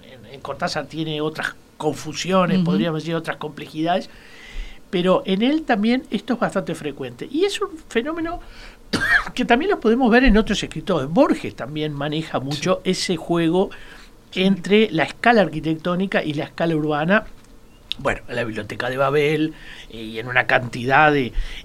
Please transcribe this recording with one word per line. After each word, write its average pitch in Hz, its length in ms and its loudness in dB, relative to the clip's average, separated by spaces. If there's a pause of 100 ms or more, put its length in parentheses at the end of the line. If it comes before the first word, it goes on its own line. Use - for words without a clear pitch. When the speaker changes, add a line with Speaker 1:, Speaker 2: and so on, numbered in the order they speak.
(240)
Speaker 1:
en, 139 100 -18
en 135 60 -18
Cortázar 147 460 -6
tiene 151 340 -4
otras 151 340 -4 (220)
confusiones, 170 800 0
Speaker 2:
Ujú. 180 80 4
Speaker 1:
podríamos 165 380 0
decir 165 120 -4
otras 160 220 -4
complejidades, 156 720 -4 (800)
pero 180 360 2
en 190 160 0
él 302 220 2
también 233 460 2
esto 233 240 -2
es - 60 -4
bastante 175 340 -2
frecuente. 135 560 -8
Y 311 140 2
es 403 160 -2
un 392 80 -2 (220)
fenómeno 330 500 -2 (500)
<coughs> - 440 0
que 247 100 -2
también 277 280 2
lo 339 60 0
podemos 233 320 4
ver 254 140 8
en 214 140 8
otros 214 240 2
escritores. 151 480 -2
Borges 240 440 2
también 151 380 -6
maneja 143 480 -4
mucho 151 420 -2
Speaker 2:
Sí. 185 100 0
Speaker 1:
ese 180 240 -2
juego 170 520 0 (640)
Speaker 2:
Sí. 185 100 -2
Speaker 1:
entre 196 480 4
la 156 140 2
escala 233 380 4
arquitectónica 165 800 -2
y 151 120 -4
la 147 100 -4
escala 165 320 -2
urbana, 151 480 0 (720)
bueno, 123 300 -2
en 127 80 -8
la 117 80 -2
Biblioteca 110 460 -6
de 127 60 -4
Babel, 151 580 2 (360)
eh, 113 120 -14
y 113 160 -8
en 117 100 -8
una 123 180 2
cantidad 131 640 4
de, 135 200 0 (320)